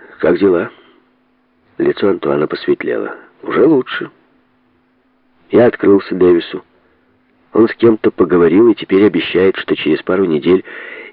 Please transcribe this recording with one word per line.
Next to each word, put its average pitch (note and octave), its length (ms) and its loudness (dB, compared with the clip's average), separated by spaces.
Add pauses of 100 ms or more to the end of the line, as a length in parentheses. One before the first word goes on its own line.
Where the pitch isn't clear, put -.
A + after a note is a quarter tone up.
(180)
«Как F2 180 0
дела?» F2 340 0 (1080)
Лицо D2 320 -2
Антуана D2 360 -2
посветлело. A#1+ 680 -6 (260)
«Уже - 220 0
лучше». C#3 460 -2 (1400)
Я A#2 160 4
открылся G2 480 0
Дэвису. F2+ 480 0 (920)
Он A2+ 160 2
с - 60 -6
кем-то A2+ 360 2
поговорил F2 580 2
и G#2 60 2
теперь F#2+ 320 0
обещает, F2+ 500 0
что - 200 -6
через D2+ 260 -2
пару F#2 220 -2
недель E2+ 400 0 (480)